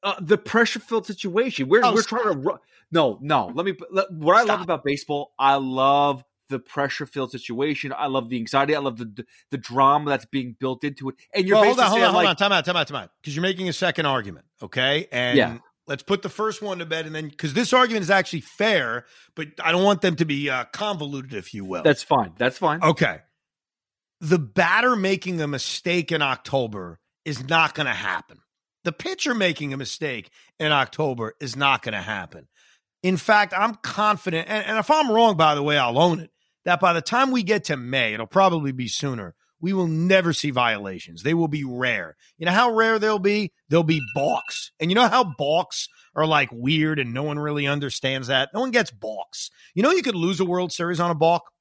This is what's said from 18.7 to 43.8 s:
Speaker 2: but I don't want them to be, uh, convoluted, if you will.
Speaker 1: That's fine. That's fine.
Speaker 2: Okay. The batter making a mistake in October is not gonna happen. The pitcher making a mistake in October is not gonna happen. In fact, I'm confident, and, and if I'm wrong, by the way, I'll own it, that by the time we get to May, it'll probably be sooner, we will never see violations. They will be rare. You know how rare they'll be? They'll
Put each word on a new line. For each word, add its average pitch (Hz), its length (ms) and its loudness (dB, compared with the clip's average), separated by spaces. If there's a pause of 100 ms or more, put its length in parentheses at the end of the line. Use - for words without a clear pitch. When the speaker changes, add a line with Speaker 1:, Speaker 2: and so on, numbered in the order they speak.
Speaker 2:
but 156 120 -10 (140)
I 165 100 2
don't 180 120 4
want 202 180 4
them 180 140 2
to 165 80 2
be, 143 260 -2
uh, 127 160 -2
convoluted, 147 680 -8
if 101 200 -10
you 98 100 -8
will. 92 200 -6
Speaker 1:
That's 147 180 2
fine. 110 360 0
That's 123 200 -2
fine. 165 240 -2
Speaker 2:
Okay. 135 380 0 (1000)
The 175 180 2
batter 180 580 2
making 185 440 -2
a 151 80 -2
mistake 170 640 -4
in 151 100 0
October 110 800 -4 (240)
is 131 240 -10
not 160 260 4
gonna 135 200 -4
happen. 92 440 -8 (460)
The 175 80 -2
pitcher 339 420 -6
making 165 380 -2
a 135 40 -8
mistake 131 540 -8 (280)
in 151 140 0
October 131 680 -2
is 127 160 -10
not 135 260 2
gonna 107 200 -6
happen. 90 460 -10 (540)
In 185 140 2
fact, 208 400 4
I'm 214 200 0
confident, 202 720 -2
and, 214 180 -4
and 220 120 -2
if 214 120 -2
I'm 302 200 4
wrong, 220 260 6
by 156 180 6
the 143 80 -2
way, 147 160 2
I'll 123 200 2
own 170 220 4
it, 160 100 -18 (340)
that 175 160 2
by 180 120 4
the 165 100 0
time 262 300 0
we 247 100 0
get 196 220 0
to 151 120 -2
May, 123 380 -2
it'll 110 120 -6
probably 170 440 2
be 127 160 -6
sooner, 110 480 -6 (260)
we 180 120 -2
will 185 160 0
never 170 440 2
see 147 180 -2
violations. 101 760 -4
They 151 100 2
will 165 140 2
be 147 160 -4
rare. 120 520 -4 (220)
You 160 80 -6
know 175 60 0
how 233 200 4
rare 226 280 2
they'll 214 200 0
be? 208 320 0 (160)
They'll 165 160 2